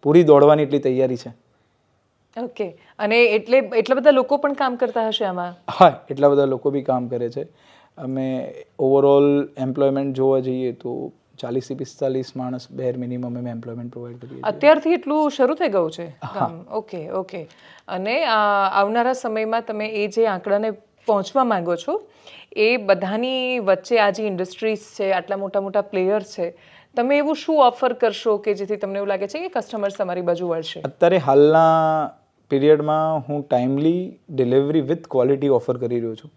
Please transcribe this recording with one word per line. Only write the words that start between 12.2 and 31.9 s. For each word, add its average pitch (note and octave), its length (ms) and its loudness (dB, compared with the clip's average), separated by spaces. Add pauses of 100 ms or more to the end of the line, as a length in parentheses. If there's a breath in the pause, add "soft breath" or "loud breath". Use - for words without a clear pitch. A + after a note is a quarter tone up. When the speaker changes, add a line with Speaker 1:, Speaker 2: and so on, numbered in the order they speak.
Speaker 1:
માણસ B2+ 320 -10 (100)
bare B2+ 200 -4
minimum B2 280 -8
અમે A#2+ 240 -8
એમ્પ્લોયમેન્ટ A#2+ 420 -12
પ્રોવાઈડ A#2+ 260 -16
કરીએ B2+ 160 -18
છીએ. C3 80 -16
Speaker 2:
અત્યારથી D4+ 480 2
એટલું D4+ 420 0
શરૂ C#4 220 0
થઈ E4 140 -2
ગયું F3+ 240 -2
છે E3+ 140 -12
Speaker 1:
હા. D#3 340 -14
Speaker 2:
કામ? E3+ 320 -6
ઓકે, F#3+ 380 -10
ઓકે. F#3 380 -10 (400 soft breath)
અને, G#3 360 -4
અ, C4 80 -2 (420)
આવનારા A3+ 400 2
સમયમાં A3 480 -4
તમે G#3+ 260 -8
એ G#3+ 200 -4
જે A3+ 200 0
આંકડાને G3+ 440 -2 (340)
પહોંચવા G#3 380 0
માંગો F3+ 320 0
છો, D#4+ 260 -6 (540 loud breath)
એ A3+ 220 2
બધાની A#3 840 -2
વચ્ચે G3 400 0
આ G#3 100 4
જે G#3 140 -4
ઇન્ડસ્ટ્રીઝ G3+ 540 -4
છે, G3+ 340 -4
આટલા F#3 260 -2
મોટા G3 240 -4
મોટા G3 200 -2
પ્લેયર્સ G3 440 -2
છે, F3 320 -8 (380 soft breath)
તમે C4 220 0
એવું D4 180 0
શું D4+ 280 0
ઓફર B3 300 2
કરશો G#3+ 440 -2
કે G#3 160 -4
જેથી G3 240 -6
તમને G3 180 -8
એવું G3+ 120 -4
લાગે G3 200 -4
છે D4 120 -10
કે F4+ 80 -8
કસ્ટમર્સ A3 500 -6
તમારી F3+ 240 -4
બાજુ F3 260 -2
વળશે? E3 340 -6
Speaker 1:
અત્યારે F3 360 2
હાલના D#3 960 4 (380)